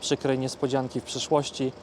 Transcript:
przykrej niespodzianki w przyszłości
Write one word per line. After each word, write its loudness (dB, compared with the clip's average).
przykrej 2
niespodzianki 0
w -10
przyszłości 0